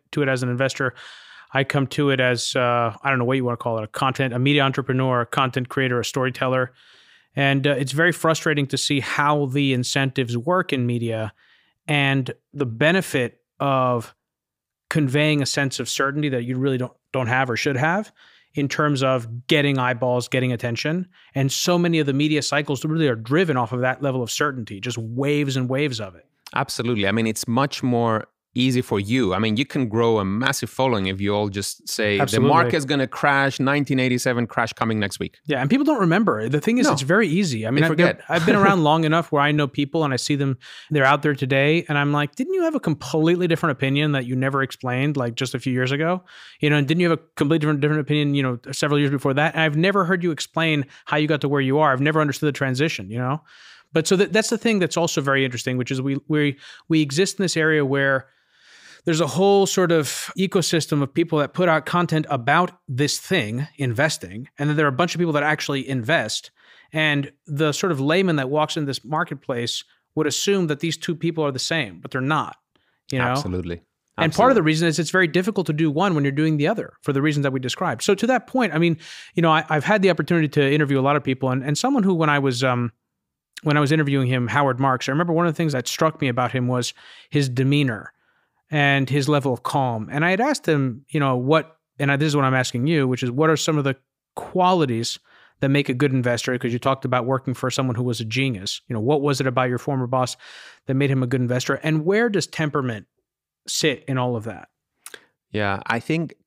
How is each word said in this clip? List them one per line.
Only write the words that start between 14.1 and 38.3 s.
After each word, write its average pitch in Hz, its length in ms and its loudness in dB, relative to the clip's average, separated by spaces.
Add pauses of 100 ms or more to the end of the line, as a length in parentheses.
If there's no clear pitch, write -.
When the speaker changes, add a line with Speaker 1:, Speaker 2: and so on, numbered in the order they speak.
Speaker 1:
conveying 147 520 2
a 135 40 0
sense 139 340 -2
of 120 100 -8
certainty 143 400 -2
that 127 140 -2
you 127 140 -4
really 131 200 0
don't, 123 160 -6 (180)
don't 131 160 -2
have 127 220 0
or 117 80 -2
should 143 200 -2
have 170 340 -2 (420)
in 143 140 -2
terms 147 360 0
of 123 440 -2
getting 143 300 2
eyeballs, 123 500 0
getting 127 260 0
attention. 147 540 -4 (260)
And 135 180 0
so - 260 0
many 170 220 2
of 151 60 2
the 139 80 0
media 147 280 2
cycles 147 440 -2
really 156 220 0
are 123 80 2
driven 135 420 0
off 123 160 -2
of 123 80 -2
that 127 200 -2
level 131 220 -2
of 110 80 -6
certainty, 127 480 -4
just 117 180 -6
waves 135 600 -2
and 127 100 0
waves 131 320 -2
of 95 160 -12
it. 82 100 -20 (280)
Speaker 2:
Absolutely. 117 540 -2
I 98 40 2
mean, 113 160 0
it's 110 200 -4
much 127 360 -2
more 117 440 0 (300)
easy 123 240 2
for 104 200 0
you. 104 320 0
I 92 60 0
mean, 107 180 0
you 135 80 0
can 127 240 -2
grow 113 300 2
a 98 40 0
massive 117 460 -2
following 117 380 -2
if 95 120 -4
you 101 160 0
all 104 140 0
just - 400 -8
say, 104 260 0
"The 98 60 0
Speaker 1:
Absolutely. 113 320 2
Speaker 2:
market's 147 320 2
gonna 139 200 0
crash, 139 540 0
nineteen 139 400 0
eighty-seven 123 480 0
crash 117 240 -2
coming 113 260 -2
next 101 220 -4
week." - 260 -8
Speaker 1:
Yeah, 143 140 -2
and 139 100 0
people 277 140 4
don't 285 160 2
remember. 165 480 2
The 143 140 0
thing 233 160 0
is, 254 100 4
Speaker 2:
No. 247 60 4
Speaker 1:
it's 135 80 -2
very 180 260 2
easy. 147 400 0
I - 20 -2
Speaker 2:
They 127 60 0
Speaker 1:
mean, 147 80 4
I've 160 140 2
been, 170 180 6
Speaker 2:
forget. - 140 -20
Speaker 1:
I've 165 160 0